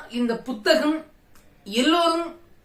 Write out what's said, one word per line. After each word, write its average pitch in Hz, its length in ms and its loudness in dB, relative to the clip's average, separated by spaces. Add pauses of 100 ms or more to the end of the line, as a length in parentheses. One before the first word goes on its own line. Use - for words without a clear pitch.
(100)
இந்த 233 280 -2
புத்தகம் 311 680 0 (600)
எல்லோரும் 330 760 0 (240)